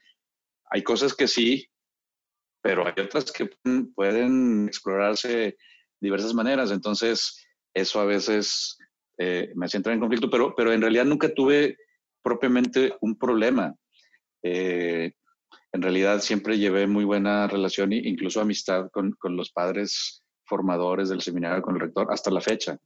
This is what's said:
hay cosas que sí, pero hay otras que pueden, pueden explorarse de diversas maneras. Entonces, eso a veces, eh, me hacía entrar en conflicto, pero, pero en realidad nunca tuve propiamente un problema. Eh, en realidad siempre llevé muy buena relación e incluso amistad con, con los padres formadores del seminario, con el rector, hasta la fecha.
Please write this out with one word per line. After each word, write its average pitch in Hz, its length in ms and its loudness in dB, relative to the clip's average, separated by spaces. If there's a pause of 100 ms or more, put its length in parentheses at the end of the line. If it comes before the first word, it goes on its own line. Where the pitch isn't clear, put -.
(720)
hay 101 120 -2
cosas 127 320 0
que 139 120 0
sí, 123 420 2 (920)
pero 90 260 0
hay 87 80 -4 (100)
otras 143 280 -4
que - 140 -4
pueden, 127 480 -2
pueden 113 760 2
explorarse 101 600 -2
de 113 280 -2 (440)
diversas 101 340 0
maneras. 120 360 2
Entonces, 104 760 -2 (300)
eso 95 240 -2
a 104 60 2
veces, 101 760 0 (400)
eh, 90 380 -2
me 87 100 -4
hacía 101 120 -4
entrar 110 160 0
en 110 60 0
conflicto, 117 300 0
pero, 123 240 2
pero 113 180 2
en 110 80 2
realidad 113 260 4
nunca 151 260 2
tuve 143 440 2 (460)
propiamente 123 760 2
un 110 180 -2
problema. 117 560 2 (680)
Eh, 87 680 -2 (600)
en 90 100 -2
realidad 95 380 2
siempre 104 380 0
llevé 98 280 2
muy 101 180 2
buena 101 440 0
relación 98 440 0
e 110 40 0
incluso 98 440 -2
amistad 95 520 -2
con, 101 200 -2
con 90 240 -6
los 87 140 -6
padres 92 720 -4 (240)
formadores 92 640 0
del 92 120 -2
seminario, 87 420 -4
con 90 120 -2
el 85 60 -2
rector, 85 300 -2
hasta - 200 -2
la 92 100 0
fecha. 107 460 -4